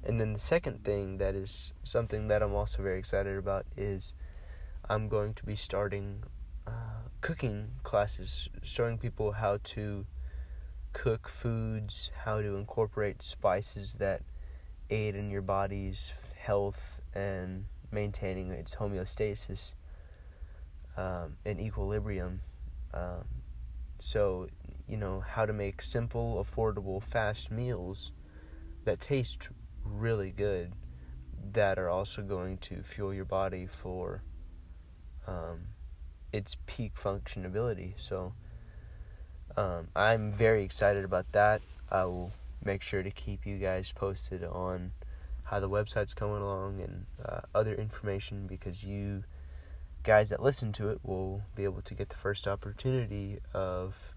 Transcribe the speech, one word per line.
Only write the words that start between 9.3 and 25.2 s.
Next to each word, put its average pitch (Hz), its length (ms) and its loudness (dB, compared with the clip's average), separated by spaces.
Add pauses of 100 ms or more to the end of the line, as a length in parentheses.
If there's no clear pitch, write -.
how 104 320 4
to 104 420 -2 (840)
cook - 380 2
foods, 110 840 0 (120)
how 107 180 2
to 101 160 0
incorporate 107 640 2
spices 101 720 2
that 98 280 2 (680)
aid 107 260 2
in 101 160 -2
your 98 100 0
body's 98 680 2 (260)
health - 640 2 (140)
and 95 500 -2 (260)
maintaining 95 600 0
its - 240 -6
homeostasis, 101 1000 -2 (1200)
um, 90 480 -2
and 104 160 0
equilibrium. 101 800 0 (520)
Um, 87 300 -4 (760)
so, 92 500 4 (360)
you 107 120 -4
know, 95 240 0